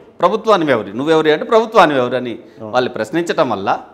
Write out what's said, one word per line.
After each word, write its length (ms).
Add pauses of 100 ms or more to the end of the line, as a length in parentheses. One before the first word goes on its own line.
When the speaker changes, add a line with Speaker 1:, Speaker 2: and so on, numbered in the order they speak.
(200)
Speaker 1:
ప్రభుత్వాన్ని 500
ఎవరి, 260
నువ్వెవరి 360
అంటే 120
ప్రభుత్వాన్ని 520
ఎవరు 200
అని 140
Speaker 2:
అవును. 420
Speaker 1:
వాళ్ళు 180
ప్రశ్నించటం 600
వల్ల, 320 (120)